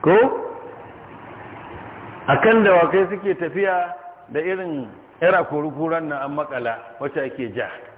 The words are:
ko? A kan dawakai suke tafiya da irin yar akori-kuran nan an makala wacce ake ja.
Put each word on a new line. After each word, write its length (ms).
ko? 160
A 120
kan 260
dawakai 460
suke 260
tafiya 580
da 120
irin 480
yar 140
akori-kuran 760
nan 140
an 120
makala 440
wacce 200
ake 340
ja. 140